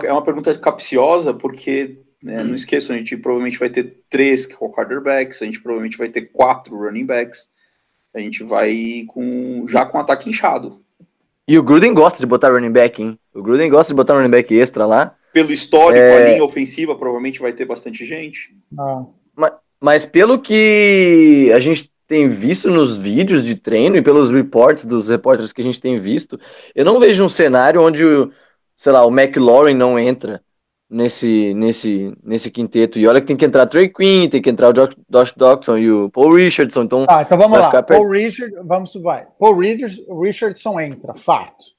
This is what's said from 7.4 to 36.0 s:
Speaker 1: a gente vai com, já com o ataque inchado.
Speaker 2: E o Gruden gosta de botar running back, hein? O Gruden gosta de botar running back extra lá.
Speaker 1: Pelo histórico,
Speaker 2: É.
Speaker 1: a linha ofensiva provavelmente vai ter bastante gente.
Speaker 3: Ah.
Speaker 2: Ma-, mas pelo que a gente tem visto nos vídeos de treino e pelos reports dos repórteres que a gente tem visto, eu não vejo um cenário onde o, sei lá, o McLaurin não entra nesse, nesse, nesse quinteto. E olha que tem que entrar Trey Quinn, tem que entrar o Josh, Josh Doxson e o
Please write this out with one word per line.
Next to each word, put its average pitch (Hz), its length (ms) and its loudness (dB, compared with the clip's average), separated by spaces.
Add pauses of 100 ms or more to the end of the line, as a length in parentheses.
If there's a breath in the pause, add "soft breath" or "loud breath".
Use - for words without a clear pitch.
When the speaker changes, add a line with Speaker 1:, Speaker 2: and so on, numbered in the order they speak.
Speaker 1:
a - 60 -16
gente 214 240 -12
vai 113 640 -6
com, 123 600 -10
já 127 180 0
com 156 120 -6
o - 20 -2
ataque 139 280 -4
inchado. 151 520 -6 (680)
Speaker 2:
E 151 100 4
o 156 60 4
Gruden 170 320 4
gosta 165 240 4
de 127 80 -4
botar 123 240 2
running 120 220 0
back, 120 280 2
hein? 110 160 -10 (160)
O 101 80 -16
Gruden 131 300 -2
gosta 147 220 2
de 139 40 -6
botar 135 180 2
running 131 160 2
back 123 220 2
extra 113 320 2
lá. 117 300 0 (180)
Speaker 1:
Pelo 156 200 0
histórico, 151 520 4
Speaker 2:
É. 123 200 8
Speaker 1:
a 120 80 6
linha 110 120 2
ofensiva 143 520 -6
provavelmente 127 440 -8
vai 123 120 -6
ter 127 140 -12
bastante 120 380 -14
gente. 156 480 -16 (240)
Speaker 3:
Ah. 135 280 -10 (320)
Speaker 2:
Ma-, 156 220 -4 (220)
mas 151 240 0
pelo 214 360 2
que 190 1120 4
a 127 60 4
gente 147 280 -4 (180)
tem 151 220 0
visto 127 420 -4
nos 143 260 0
vídeos 123 480 -2
de 113 100 -6
treino 113 420 0
e 185 60 0
pelos 143 280 4
reports 127 540 2
dos 113 240 -4
repórteres 117 440 -2
que - 80 -10
a 117 40 -6
gente 123 160 -6
tem 127 160 -4
visto, 107 420 -8 (360 loud breath)
eu 143 100 -2
não 220 160 4
vejo 208 240 4
um 180 40 2
cenário 147 520 2
onde 160 240 2
o, 147 260 2 (460 loud breath)
sei 143 160 0
lá, 123 120 6
o 117 60 4
McLaurin 135 640 4
não 123 240 0
entra 117 440 -6 (480)
nesse, 113 640 -2
nesse, 107 580 -4 (100)
nesse 110 280 -8
quinteto. 113 480 -2
E 107 80 2
olha 123 140 4
que 139 60 -2
tem 143 100 -4
que 143 100 0
entrar 131 200 4
Trey 175 220 2
Quinn, 190 400 2
tem 131 140 -2
que 135 80 -2
entrar 120 180 2
o 123 40 6
Josh, 131 220 0 (140)
Josh 123 240 2
Doxson 127 460 0
e 113 120 0
o 101 200 0